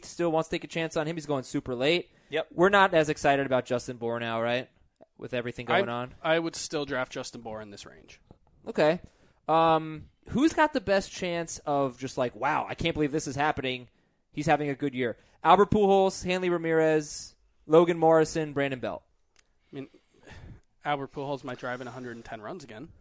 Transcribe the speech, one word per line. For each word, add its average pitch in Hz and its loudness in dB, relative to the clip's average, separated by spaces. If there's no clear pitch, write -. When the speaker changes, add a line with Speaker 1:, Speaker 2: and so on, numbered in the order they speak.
Speaker 1:
still - -2
wants 160 0
to 175 -4
take 156 -8
a - -12
chance 165 -4
on 151 -2
him. 170 -6
He's 156 -10
going 143 -2
super 135 -6
late. 147 0
Speaker 2:
Yep. 151 -4
Speaker 1:
We're 170 4
not 196 6
as 156 4
excited 139 2
about 127 0
Justin 123 -4
Bour 117 -4
now, 113 -4
right? 120 -2
With - -14
everything 123 -6
going 175 0
Speaker 3:
I, 120 -6
Speaker 1:
on. 127 -12
Speaker 3:
I 165 2
would 165 -4
still 151 -6
draft 131 -6
Justin 127 -12
Bour 110 -10
in 104 -16
this - -18
range. - -20
Speaker 1:
Okay. 170 2
Um, 160 2
who's 294 2
got 302 2
the 254 -2
best 196 0
chance 170 -6
of 139 0
just 131 -10
like, 123 -2
wow, 127 -2
I 120 -8
can't 165 -2
believe 147 0
this 156 -4
is 127 -8
happening. 131 -2
He's 147 -6
having 147 2
a 139 -2
good 135 -4
year. 123 -4
Albert 185 8
Pujols, 196 4
Hanley 185 -2
Ramirez, 160 0
Logan 170 6
Morrison, 160 4
Brandon 135 -2
Belt. 101 -8
Speaker 3:
I - -18
mean, 135 -12
Albert 143 -4
Pujols 139 -8
might 127 -10
drive 123 -8
in 127 -12
a - -14
hundred 123 -12
and 117 -18
ten 113 -14
runs 139 -14
again. 110 -16